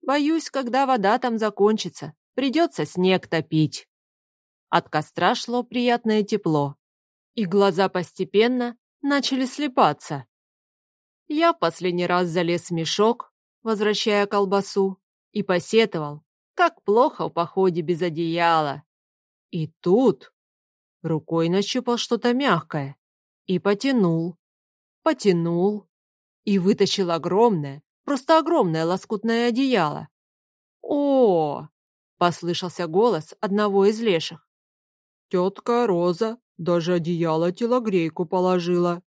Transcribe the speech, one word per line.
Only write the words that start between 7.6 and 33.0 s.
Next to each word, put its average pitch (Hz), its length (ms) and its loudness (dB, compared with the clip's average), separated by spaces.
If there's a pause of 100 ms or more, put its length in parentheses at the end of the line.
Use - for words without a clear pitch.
постепенно 240 880 -2 (240)
начали 277 460 -2
слепаться. 196 800 -2 (1040)
Я 330 240 2
в 330 60 -4
последний 175 480 -2
раз 180 200 0
залез 170 420 -2
в 180 40 -4
мешок, 202 600 0 (300)
возвращая 208 640 0
колбасу, 196 760 0 (300)
и 208 120 -4
посетовал, 180 800 0 (320)
как 339 280 0
плохо 226 460 2
в - 20 -6
походе 175 500 -2
без 165 220 -4
одеяла. 165 840 0 (680)
И 160 180 -4 (120)
тут 220 540 2 (680)
рукой 165 460 -2
нащупал 233 480 -2
что-то 240 380 -2
мягкое 170 600 -2 (500)
и 180 120 0
потянул, 190 800 0 (680)
потянул 185 840 0 (560)
и 196 140 0
вытащил 190 520 0
огромное, 165 720 0 (220)
просто 320 340 2
огромное 240 460 2
лоскутное 226 640 -2
одеяло. 208 600 0 (760)
«О!», 202 840 0 (500)
послышался 175 680 -2
голос 175 540 0